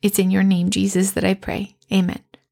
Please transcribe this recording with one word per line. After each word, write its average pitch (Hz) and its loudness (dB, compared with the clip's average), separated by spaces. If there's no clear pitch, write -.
It's 202 0
in 185 2
your 190 2
name, 185 2
Jesus, 190 0
that - -2
I 190 2
pray. 202 -8
Amen. 180 -2